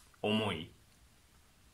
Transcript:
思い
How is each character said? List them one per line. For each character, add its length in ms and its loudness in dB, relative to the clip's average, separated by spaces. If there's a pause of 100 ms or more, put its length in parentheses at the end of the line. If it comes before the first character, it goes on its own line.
(220)
思 300 2
い 200 -6 (1040)